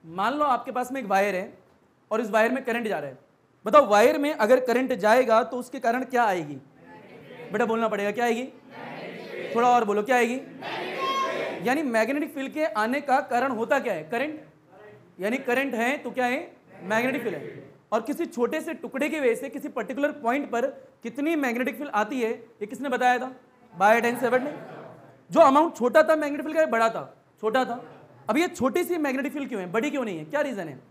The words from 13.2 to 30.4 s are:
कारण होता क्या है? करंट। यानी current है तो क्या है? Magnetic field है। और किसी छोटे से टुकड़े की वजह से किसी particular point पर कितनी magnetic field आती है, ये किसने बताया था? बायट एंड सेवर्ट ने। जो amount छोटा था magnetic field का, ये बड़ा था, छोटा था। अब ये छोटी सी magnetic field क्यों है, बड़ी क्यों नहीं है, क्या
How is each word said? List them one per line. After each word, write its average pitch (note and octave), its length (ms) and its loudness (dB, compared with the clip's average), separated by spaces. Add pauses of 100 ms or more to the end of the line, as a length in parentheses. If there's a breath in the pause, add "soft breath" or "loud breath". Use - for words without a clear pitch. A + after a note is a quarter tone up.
कारण B3+ 240 0
होता A#3 280 0
क्या G#3+ 140 -4
है? D#3 160 -8
करंट। C#4 300 -4 (800)
यानी A3+ 220 -2
current B3+ 320 0
है A#3 240 0
तो B3+ 140 -10
क्या B3+ 140 -2
है? B3+ 140 -2 (440)
Magnetic A3+ 380 0
field F#3+ 140 -4
है। C#3+ 300 -14 (260)
और A3 100 0
किसी D4 260 -4
छोटे B3 320 -2
से D#4+ 160 -6
टुकड़े C#4 320 -4
की D#4 120 -4
वजह A#3+ 140 2
से C4+ 160 -6
किसी C#4+ 200 -10
particular C4 420 -2 (100)
point B3+ 280 -2
पर A#3+ 160 0 (360)
कितनी C#4+ 360 -2
magnetic B3 400 -2
field C#4+ 180 -10
आती B3+ 240 -2
है, A3+ 120 0
ये - 340 -12
किसने C4 220 -8
बताया B3 300 2
था? C4 140 -8 (420)
बायट A3 300 6
एंड A#3+ 160 0
सेवर्ट B3 220 2
ने। D4 140 -6 (720)
जो C#4+ 120 4
amount C#4+ 340 6
छोटा B3 260 4
था D#4+ 140 4
magnetic D4 300 -4
field D#4 100 -4
का, D#4+ 60 4
ये C#4+ 80 2
बड़ा A3+ 200 4
था, E3 120 -6 (400)
छोटा A#3 220 2
था। A#3+ 180 -6 (480)
अब A3 60 2
ये F4 140 2
छोटी E4+ 340 0
सी F4 140 -2
magnetic C#4 340 -2
field C#4+ 160 -6
क्यों G#3+ 120 -4
है, F3+ 120 -8
बड़ी A#3 180 0
क्यों C4 140 -2
नहीं F#3 140 -6
है, D3+ 60 -10
क्या C4+ 180 -2